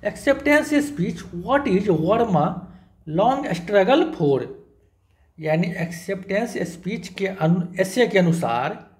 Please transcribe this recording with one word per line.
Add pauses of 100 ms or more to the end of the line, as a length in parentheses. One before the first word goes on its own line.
acceptance (100)
speech (220)
what
is (140)
Burma (640)
long
struggle (100)
for, (920)
यानी (120)
एक्सेप्टेंस (180)
स्पीच
के
अनु-,
एसे
के
अनुसार (220)